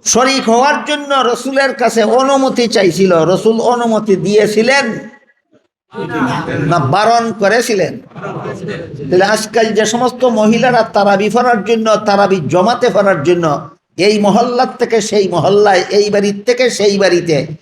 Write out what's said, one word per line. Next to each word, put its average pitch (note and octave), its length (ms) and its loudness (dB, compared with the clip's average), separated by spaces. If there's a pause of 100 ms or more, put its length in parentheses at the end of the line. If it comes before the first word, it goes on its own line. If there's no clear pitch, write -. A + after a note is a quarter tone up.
শরিক C4 420 0
হওয়ার C4 360 2
জন্য C#4+ 300 -4
রসুলের C4 600 0
কাছে A3+ 280 -2
অনুমতি B3+ 680 2
চাইছিল, F3+ 560 2
রসুল G3+ 360 0
অনুমতি A3 560 0
দিয়েছিলেন G#3+ 840 0 (1700)
না E3+ 120 0
বারণ G#3+ 540 0
করেছিলেন? G3 680 -2 (1080)
তাহলে F#3 140 4
আজকাল A3 500 -2
যে G#3+ 120 2
সমস্ত A#3+ 380 -2
মহিলারা A3+ 580 2
তারাবি G3+ 480 0
পড়ার A#3+ 340 0
জন্য, A3 320 0
তারাবি G3 400 2
জমাতে F#3+ 540 0
পড়ার F#3+ 320 0
জন্য E3 460 0 (280)
এই G#3 220 2
মহল্লার A#3 580 0
থেকে A#3 240 0
সেই G3 280 0
মহল্লায়, F3+ 600 2
এই G3+ 200 0
বাড়ির G3+ 360 -2
থেকে B3 240 0
সেই G3+ 280 0
বাড়িতে E3+ 480 0 (160)